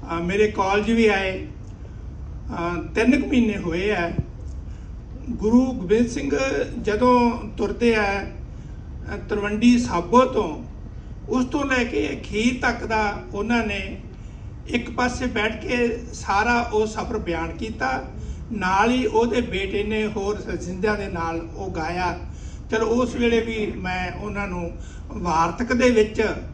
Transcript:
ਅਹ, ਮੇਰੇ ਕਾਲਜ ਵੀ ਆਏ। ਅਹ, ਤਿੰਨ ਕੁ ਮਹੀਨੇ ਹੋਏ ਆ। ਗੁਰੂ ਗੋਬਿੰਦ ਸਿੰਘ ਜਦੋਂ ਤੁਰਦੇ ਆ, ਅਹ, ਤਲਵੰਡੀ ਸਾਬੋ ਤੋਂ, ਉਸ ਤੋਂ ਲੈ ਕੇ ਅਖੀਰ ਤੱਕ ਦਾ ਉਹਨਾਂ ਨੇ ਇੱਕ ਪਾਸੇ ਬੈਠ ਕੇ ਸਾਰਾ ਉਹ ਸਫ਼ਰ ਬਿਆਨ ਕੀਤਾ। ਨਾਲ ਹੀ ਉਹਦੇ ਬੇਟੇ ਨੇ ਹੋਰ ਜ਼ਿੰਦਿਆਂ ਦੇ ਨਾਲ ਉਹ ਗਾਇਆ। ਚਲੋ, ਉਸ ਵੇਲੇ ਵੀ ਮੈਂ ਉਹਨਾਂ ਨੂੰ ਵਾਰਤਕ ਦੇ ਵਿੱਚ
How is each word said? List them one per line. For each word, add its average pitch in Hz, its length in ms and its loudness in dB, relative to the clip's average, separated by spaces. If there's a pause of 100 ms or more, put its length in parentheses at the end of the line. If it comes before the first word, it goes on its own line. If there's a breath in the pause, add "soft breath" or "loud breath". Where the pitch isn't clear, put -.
(100)
ਅਹ, 170 120 -2
ਮੇਰੇ 202 260 4
ਕਾਲਜ 208 420 2
ਵੀ 226 160 6
ਆਏ। 196 400 2
ਅਹ, - 1400 -8 (120)
ਤਿੰਨ 247 260 6
ਕੁ - 80 0
ਮਹੀਨੇ 220 280 4
ਹੋਏ 175 340 -2
ਆ। 175 220 0 (1160 loud breath)
ਗੁਰੂ 240 420 4
ਗੋਬਿੰਦ 208 360 4
ਸਿੰਘ 269 300 -2 (440)
ਜਦੋਂ 240 480 6 (260)
ਤੁਰਦੇ 220 380 2
ਆ, 202 280 0
ਅਹ, - 1040 -10
ਤਲਵੰਡੀ 214 500 4
ਸਾਬੋ 240 460 6
ਤੋਂ, 156 400 -2 (640 loud breath)
ਉਸ 254 160 2
ਤੋਂ 277 200 -2
ਲੈ 254 200 2
ਕੇ - 360 -2
ਅਖੀਰ 233 460 0
ਤੱਕ 240 180 0
ਦਾ 214 380 0 (100)
ਉਹਨਾਂ 220 340 0
ਨੇ 202 340 -6 (680 loud breath)
ਇੱਕ - 240 -2
ਪਾਸੇ 247 360 0
ਬੈਠ 226 360 -2
ਕੇ 240 400 0 (100)
ਸਾਰਾ 226 480 2
ਉਹ 220 260 2
ਸਫ਼ਰ 214 320 -4
ਬਿਆਨ 165 340 -2
ਕੀਤਾ। 262 520 -4 (480 loud breath)
ਨਾਲ 196 380 4
ਹੀ 254 160 4
ਉਹਦੇ 233 340 4
ਬੇਟੇ 196 440 -2
ਨੇ 214 220 0
ਹੋਰ 208 340 -2
ਜ਼ਿੰਦਿਆਂ 185 560 -2
ਦੇ 196 120 -4
ਨਾਲ 165 460 -4
ਉਹ 190 160 -6
ਗਾਇਆ। 175 480 -2 (520 loud breath)
ਚਲੋ, 226 160 2
ਉਸ 240 280 2
ਵੇਲੇ 233 260 4
ਵੀ 220 360 -2
ਮੈਂ 185 360 -4
ਉਹਨਾਂ 202 360 -6
ਨੂੰ 175 280 -6 (320 loud breath)
ਵਾਰਤਕ 170 640 0
ਦੇ 247 180 6
ਵਿੱਚ 220 320 4 (320)